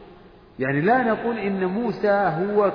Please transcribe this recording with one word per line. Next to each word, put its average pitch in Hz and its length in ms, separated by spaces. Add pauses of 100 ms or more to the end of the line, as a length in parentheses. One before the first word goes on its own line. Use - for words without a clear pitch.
(580)
يعني 139 220
لا 240 220
نقول 226 360
إن 196 260
موسى 208 460
هو 202 640